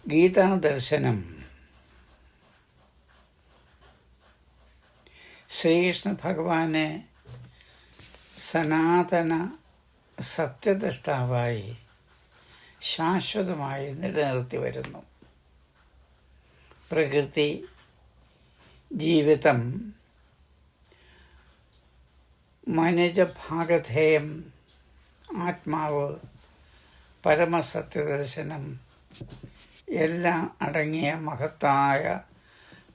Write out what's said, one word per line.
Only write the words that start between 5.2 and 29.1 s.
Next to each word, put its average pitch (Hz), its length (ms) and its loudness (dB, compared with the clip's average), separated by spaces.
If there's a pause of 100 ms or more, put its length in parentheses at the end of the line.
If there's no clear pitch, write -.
ശ്രീകൃഷ്ണ 175 760 2
ഭഗവാനെ 160 800 -2 (1400)
സനാതന 165 1080 0 (720)
സത്യദ്രഷ്ടാവായി 123 1600 -2 (1040)
ശാശ്വതമായി 160 1080 -2
നിലനിർത്തി 139 680 -2
വരുന്നു. 131 460 -8 (1900)
പ്രകൃതി, 147 800 0 (1200)
ജീവിതം, 151 1000 2 (2750)
മനുജഭാഗധേയം, 165 1800 2 (840)
ആത്മാവ്, 151 800 -2 (1080)
പരമസത്യദർശനം 151 1600 -2 (1000)